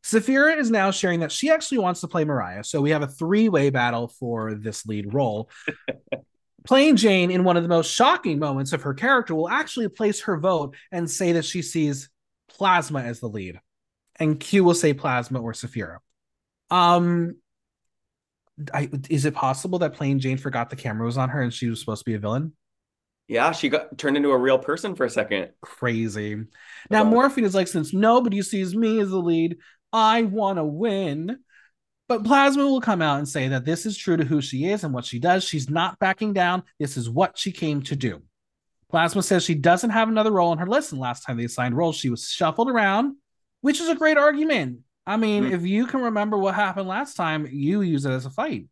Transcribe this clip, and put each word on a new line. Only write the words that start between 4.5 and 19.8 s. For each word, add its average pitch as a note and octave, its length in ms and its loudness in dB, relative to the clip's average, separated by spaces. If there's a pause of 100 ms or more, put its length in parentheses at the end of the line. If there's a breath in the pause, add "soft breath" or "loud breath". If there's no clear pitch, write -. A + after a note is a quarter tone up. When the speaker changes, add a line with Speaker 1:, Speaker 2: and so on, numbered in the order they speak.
Speaker 1:
this G#2+ 300 -10
lead G#2 280 -6
role. A2 360 -2 (600 loud breath)
<laughs> - 560 -16
Playing C4+ 320 6
Jane F#3 340 4
in F3+ 140 2
one F3+ 120 4
of E3+ 60 2
the E3+ 60 -4
most E3 220 2
shocking A#3+ 480 2
moments C#3 340 -2
of C#3+ 80 -4
her C#3 120 -4
character A#3 420 0
will D#3+ 120 -2
actually A3 400 -4
place G#3 360 -2
her F#3 140 -2
vote D3+ 380 0 (160 loud breath)
and E3+ 180 -4
say F3 240 0
that E3 120 2
she F3 160 -6
sees D3 480 -2 (400)
Plasma D#3 520 0
as A#2+ 200 -8
the A#2+ 80 -10
lead. F#2 300 -10 (580)
And D#3 220 0
Q G3 240 2
will F3 100 8
say D#3+ 200 2
Plasma B2+ 480 -4
or A2+ 120 -8
Saphira. - 440 -10 (720)
Um, F3 640 4 (1400)
I, C#3 160 -2 (200)
is D3 160 0
it C#3+ 100 0
possible C3+ 440 -2
that D#3 140 -2